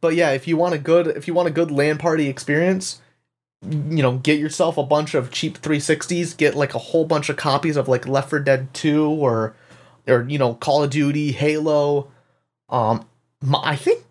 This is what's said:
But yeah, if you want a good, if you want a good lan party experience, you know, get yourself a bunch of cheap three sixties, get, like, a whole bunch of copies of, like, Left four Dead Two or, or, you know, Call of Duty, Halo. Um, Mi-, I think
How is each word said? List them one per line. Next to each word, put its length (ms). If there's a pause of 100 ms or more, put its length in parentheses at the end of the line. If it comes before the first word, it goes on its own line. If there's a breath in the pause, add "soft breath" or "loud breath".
But 140
yeah, 160
if 160
you 100
want 180
a 40
good, 300
if 180
you 80
want 140
a 20
good 220
lan 260
party 300
experience, 720 (680 soft breath)
you 320
know, 180
get 200
yourself 400
a 60
bunch 300
of 180
cheap 260
three 220
sixties, 540
get, 200
like, 200
a 40
whole 260
bunch 240
of 80
copies 400
of, 120
like, 180
Left 240
four 80
Dead 360
Two 360
or, 460 (500 soft breath)
or, 220
you 100
know, 160
Call 300
of 60
Duty, 420
Halo. 800 (560 soft breath)
Um, 400 (340)
Mi-, 180
I 140
think 360